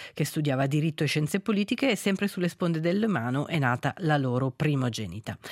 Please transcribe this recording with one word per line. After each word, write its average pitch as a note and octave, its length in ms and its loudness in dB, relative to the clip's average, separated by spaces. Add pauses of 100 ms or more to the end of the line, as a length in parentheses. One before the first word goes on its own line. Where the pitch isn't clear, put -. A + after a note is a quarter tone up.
(160)
che D#3 100 0
studiava C#3 400 0
diritto D3+ 380 0
e - 20 2
scienze D3+ 360 0
politiche, A3+ 500 0
e G3 40 2
sempre G3 320 0
sulle F3+ 200 -2
sponde E3+ 320 0
del F#3 280 2
Mano C3+ 380 0
è D#3+ 140 -2
nata B2 380 2
la D#3 200 2
loro C3 320 0
primogenita. A#2 880 -2 (140)